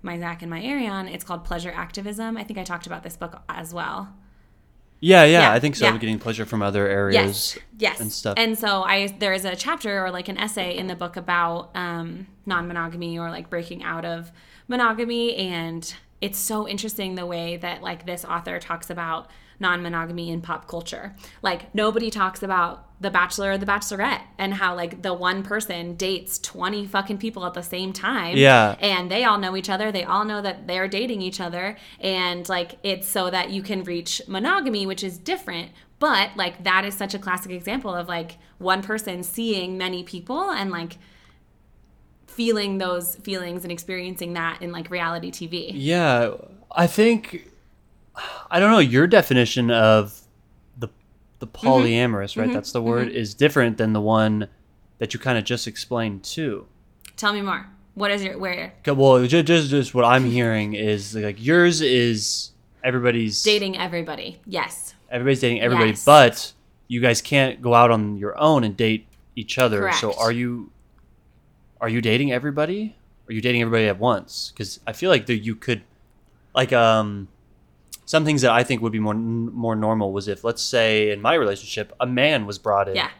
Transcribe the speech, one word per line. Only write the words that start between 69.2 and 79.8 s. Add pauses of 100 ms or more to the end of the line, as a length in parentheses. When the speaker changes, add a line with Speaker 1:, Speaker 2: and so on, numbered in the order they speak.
Speaker 2:
each
other.
So
Speaker 1:
Correct.
Speaker 2:
are
you, (1120)
are
you
dating
everybody? (320)
Are
you
dating
everybody
at
once?
'Cause
I
feel
like
that
you
could, (720)
like,
um, (760)
some
things
that
I
think
would
be
more,
n-,
more
normal